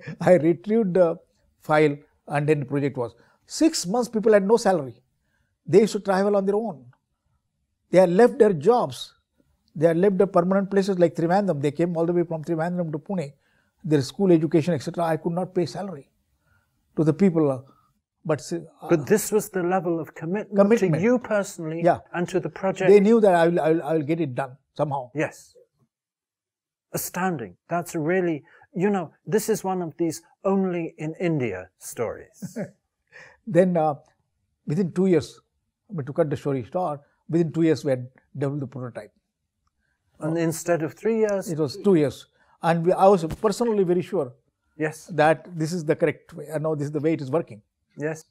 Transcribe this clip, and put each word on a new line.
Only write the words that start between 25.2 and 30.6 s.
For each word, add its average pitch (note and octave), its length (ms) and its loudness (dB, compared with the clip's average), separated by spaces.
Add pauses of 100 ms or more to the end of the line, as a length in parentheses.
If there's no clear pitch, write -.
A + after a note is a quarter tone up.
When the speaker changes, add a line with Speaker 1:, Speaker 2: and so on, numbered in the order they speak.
Speaker 2:
Astounding. C#3+ 640 -6 (120)
That's E3+ 260 -6
really, E3+ 500 0 (300)
you G3+ 160 0
know, F#3 220 -4 (140)
this G#3 220 -2
is G#3+ 140 -2
one F#3 200 -4
of D#3+ 160 -10
these E3 240 -4 (220)
only F#3 540 -2